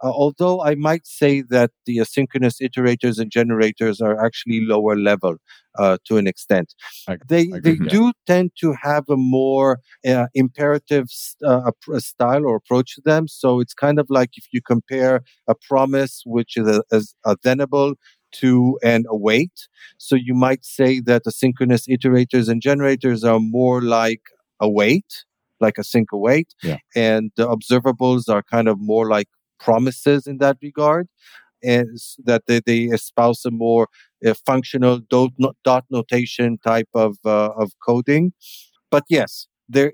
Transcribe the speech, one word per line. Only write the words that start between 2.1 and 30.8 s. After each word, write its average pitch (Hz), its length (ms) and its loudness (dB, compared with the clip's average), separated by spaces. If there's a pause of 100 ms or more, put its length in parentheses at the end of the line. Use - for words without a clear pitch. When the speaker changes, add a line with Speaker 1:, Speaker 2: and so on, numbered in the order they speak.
Speaker 1:
iterators 123 600 -2
and 110 120 -4
generators 110 720 0
are 107 240 0
actually 113 360 -4
lower 107 360 0
level, 98 400 0 (400)
uh, 95 280 2
to 110 120 0
an 101 100 0
extent. 92 460 -2 (340)
Speaker 2:
I, 90 100 -8 (100)
Speaker 1:
They, 170 160 2 (100)
Speaker 2:
I 175 100 -8
Speaker 1:
they 165 100 4
Speaker 2:
agree, 160 120 -4
yeah. 151 60 -6
Speaker 1:
do 226 200 2 (140)
tend 180 260 2 (100)
to 160 200 0
have 147 260 -2
a 147 100 0
more, 131 640 2 (260)
uh, 127 280 0
imperative 143 800 0
s-, - 240 -14 (100)
uh, 127 220 2
ap-, 127 340 -6
style 127 440 -2
or 120 100 0
approach 127 400 -2
to - 100 -20
them. 156 220 2
So 127 320 -2
it's 123 160 -6
kind 147 240 0
of 139 100 -2
like 127 260 0
if - 160 -20
you 123 100 -6
compare 127 600 0 (260)
a 117 80 2
promise, 135 720 -2
which 117 320 -4
is 110 100 0
a, 107 140 4 (100)
is 107 220 0 (100)
a 104 200 0
Venable, 139 500 0 (400)
to 127 500 2
an 117 260 2
await. 110 580 -2 (320)
So - 160 -2
you 127 180 0
might 131 320 0
say 131 360 0
that 120 240 2
asynchronous 127 600 0
iterators 127 640 2
and 117 120 -2
generators 135 640 0
are 113 160 2
more 123 420 0
like 113 400 0 (380)
await, 107 460 2 (540)
like 110 160 0
async 110 360 -2
await, 120 500 -2
Speaker 2:
Yeah. 78 160 -4 (180)
Speaker 1:
and 110 400 0
the 117 120 0
observables 123 800 0
are 104 140 0
kind 113 240 0
of 104 120 0
more 107 280 0
like 104 200 0 (320)
promises 131 680 0
in 139 120 -10
that 139 220 0
regard, 151 460 -2 (560)